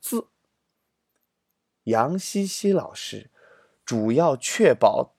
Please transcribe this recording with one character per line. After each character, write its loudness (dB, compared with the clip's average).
字 -8
？“杨 0
西 -4
西 -2
老 -2
师 -14
主 -2
要 2
确 2
保 2